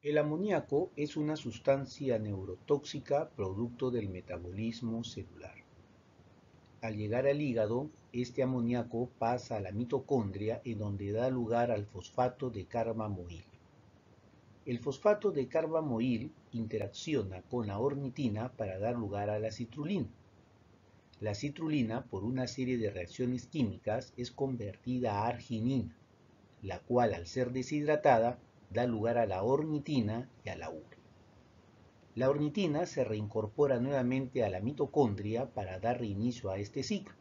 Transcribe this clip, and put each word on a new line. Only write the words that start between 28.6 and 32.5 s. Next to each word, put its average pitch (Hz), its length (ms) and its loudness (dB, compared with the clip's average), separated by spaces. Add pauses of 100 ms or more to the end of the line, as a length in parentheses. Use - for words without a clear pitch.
da 117 160 2
lugar 117 300 2
a 117 100 4
la 92 160 0
ornitina 135 880 0 (160)
y 104 60 -6
a 90 60 -6
la 80 140 -8
urea. 80 140 -12 (1300)
La 127 140 2
ornitina 151 560 2